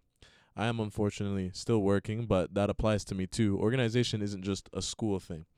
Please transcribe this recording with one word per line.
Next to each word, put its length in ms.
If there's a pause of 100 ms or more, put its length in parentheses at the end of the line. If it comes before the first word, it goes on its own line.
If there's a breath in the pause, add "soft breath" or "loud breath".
(560 soft breath)
I 100
am 140
unfortunately 720
still 280
working, 460
but 280
that 160
applies 360
to 80
me 120
too. 320
Organization 640
isn't 200
just 300
a 80
school 400
thing. 240 (140)